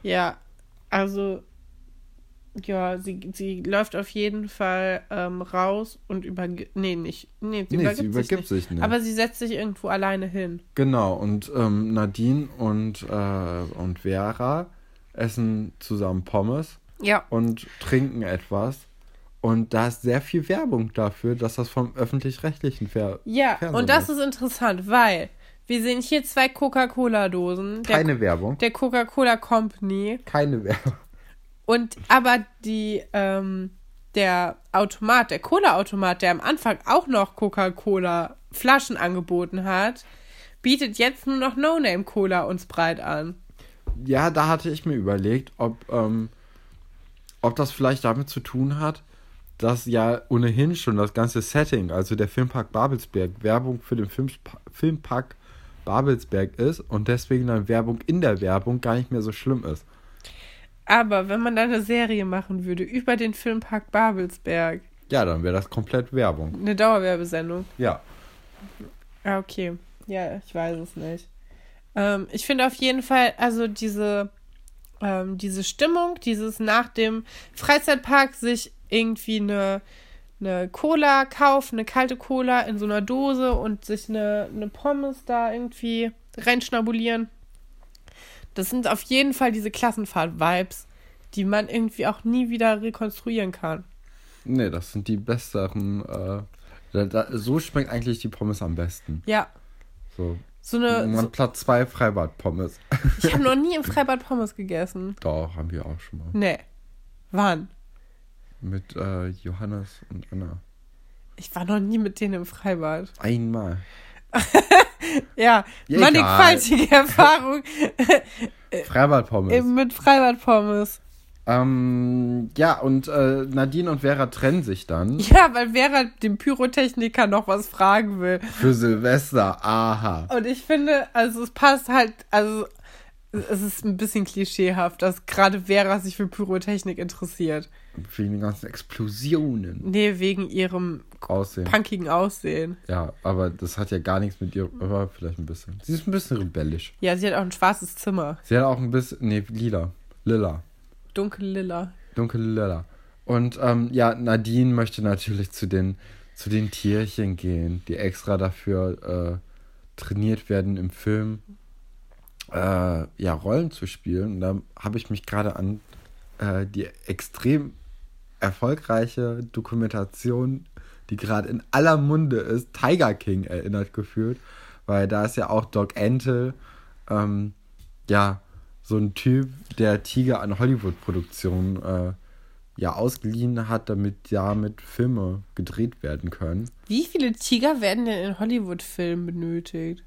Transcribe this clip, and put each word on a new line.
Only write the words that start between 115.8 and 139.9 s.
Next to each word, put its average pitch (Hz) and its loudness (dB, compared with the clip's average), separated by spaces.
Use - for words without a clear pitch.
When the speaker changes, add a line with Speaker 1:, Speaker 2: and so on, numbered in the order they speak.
Speaker 2:
Ja, 147 2
Speaker 1:
mannigfaltige 302 8
Speaker 2:
egal. 285 10
Speaker 1:
Erfahrung. 294 6
<laughs> - -10
Speaker 2:
Freibad-Pommes. 123 4
Speaker 1:
Eben 247 4
mit 254 2
Freibad-Pommes. 233 4
Speaker 2:
Ähm, 123 2
ja, 160 6
und, 135 2
äh, 135 2
Nadine 135 0
und 135 -2
Vera 135 2
trennen 139 0
sich 95 -4
dann. 92 0
Speaker 1:
Ja, 330 10
weil 240 0
Vera 262 4
dem 208 0
Pyrotechniker 254 2
noch 202 2
was 208 0
fragen 202 4
will. 180 0
Speaker 2:
Für 131 6
Silvester, 117 4
aha. 107 2
Speaker 1:
Und 226 0
ich 254 -4
finde, 285 2
also 233 2
es 233 -10
passt 277 4
halt, 240 4
also 214 2
es 202 -4
ist 208 -6
ein 202 0
bisschen 208 -2
klischeehaft, 185 -2
dass 185 -2
gerade 196 4
Vera 196 4
sich 185 -8
für 202 -2
Pyrotechnik 185 -4
interessiert. 170 -6
Speaker 2:
Wegen 101 -2
den 101 -4
ganzen 104 -4
Explosionen. 113 -4
Speaker 1:
Nee, 202 0